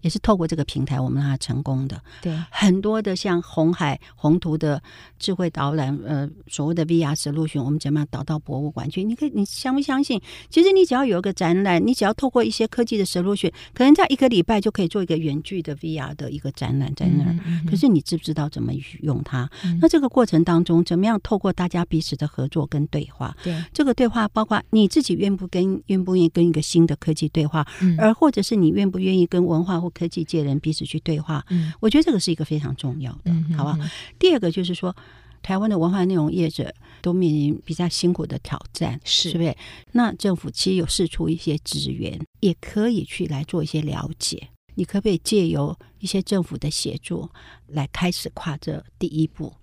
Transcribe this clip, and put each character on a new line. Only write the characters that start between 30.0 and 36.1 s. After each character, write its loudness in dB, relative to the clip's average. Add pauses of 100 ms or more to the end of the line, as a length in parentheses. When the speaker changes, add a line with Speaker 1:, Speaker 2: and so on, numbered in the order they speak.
Speaker 1:
技 -4
界 -2
人 0
彼 -2
此 -6
去 -8
对 -4
话。 -6
Speaker 2:
嗯。 -2
Speaker 1:
我 2
觉 4
得 8
这 2
个 2
是 0
一 2
个 -4
非 -2
常 -4
重 -6
要 -8
的， -16
Speaker 2:
嗯， 0
嗯， 0
嗯。 -2
Speaker 1:
好 0
不 0
好？ -2 (300)
第 6
二 2
个 2
就 -2
是 -4
说， -6 (480)
台 -2
湾 0
的 2
文 4
化 2
内 2